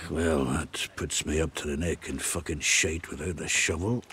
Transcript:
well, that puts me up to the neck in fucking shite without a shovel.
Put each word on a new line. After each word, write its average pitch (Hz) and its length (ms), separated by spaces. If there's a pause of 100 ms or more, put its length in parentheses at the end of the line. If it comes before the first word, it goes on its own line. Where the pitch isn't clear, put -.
well, 80 360
that 71 500
puts - 300
me 76 140
up 78 160
to - 120
the 73 100
neck 80 320
in 69 80
fucking 78 420
shite - 500
without 78 300
a 80 80
shovel. 98 640